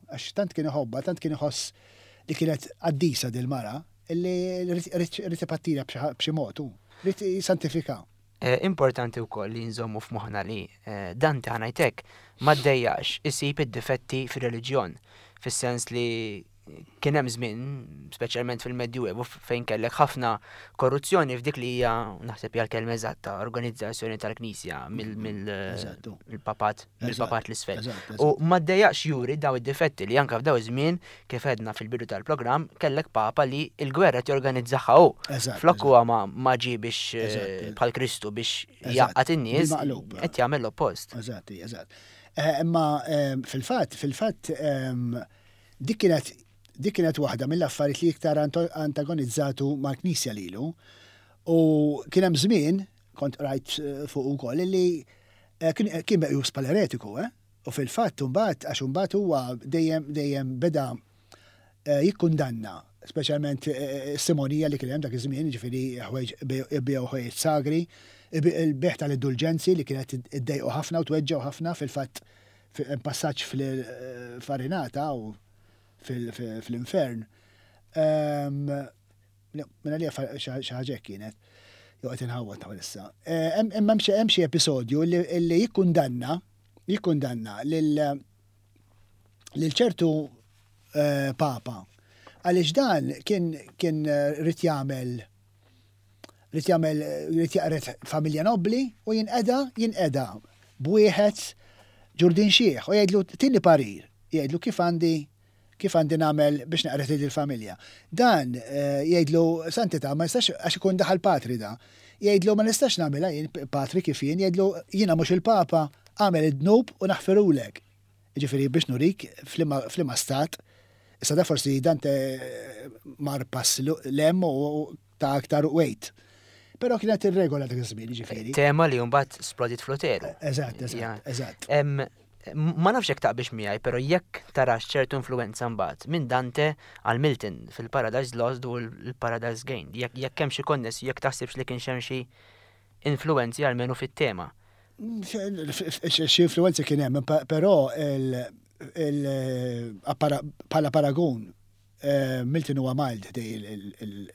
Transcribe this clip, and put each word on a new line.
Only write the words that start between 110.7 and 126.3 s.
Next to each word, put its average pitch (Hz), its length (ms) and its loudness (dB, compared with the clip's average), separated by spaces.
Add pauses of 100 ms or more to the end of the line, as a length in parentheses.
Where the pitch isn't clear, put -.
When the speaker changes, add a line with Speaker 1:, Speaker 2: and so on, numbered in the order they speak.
Speaker 1:
ikun 185 200 2
daħal 190 240 4
patri 123 360 2
da." 107 200 -8 (440)
Jgħidlu, 202 340 6
"Ma 214 80 4
nistax 220 340 2
nagħmilha 156 340 0
jien, 151 200 -4
p-, 139 180 -8
patri 143 320 0
kif - 200 0
jien." 151 180 0
Jgħidlu, 190 520 2
"Jiena 190 240 4
mhux 160 160 4
il-papa, 175 600 4 (280)
għamel 175 240 4 (100)
id-dnub 202 360 6 (120)
u 190 40 0
naħfirulek." 185 760 4 (540)
Jiġifieri 139 340 0
biex 156 180 2
nurik 143 420 0 (160)
flima, 147 440 0
flima 135 260 -2
stat. 139 420 -2 (640)
Issa 147 140 0
da 175 80 6
forsi 139 380 0
Dante, 147 280 2
eh, 131 800 -4 (300)
mar 143 260 -4
pass - 340 -2
lu-, 151 260 -2
lem 156 380 4
u, 170 40 4
u 147 500 -2 (220)
ta' 139 160 2
aktar 147 300 2
weight. 151 460 2 (680)